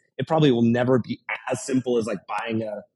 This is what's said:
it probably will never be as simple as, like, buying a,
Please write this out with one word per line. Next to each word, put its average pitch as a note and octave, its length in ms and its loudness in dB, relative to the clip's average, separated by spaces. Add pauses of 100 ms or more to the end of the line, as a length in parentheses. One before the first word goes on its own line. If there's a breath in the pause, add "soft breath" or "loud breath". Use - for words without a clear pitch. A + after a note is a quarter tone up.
(160)
it B2+ 120 -4
probably D3+ 240 4
will A#2 100 2
never B2 360 4
be - 220 -6 (300)
as C3 140 -6
simple B2+ 340 -2
as, G#2+ 80 -2
like, G#2 200 -6
buying A2 360 -4
a, G#2 200 -8 (120)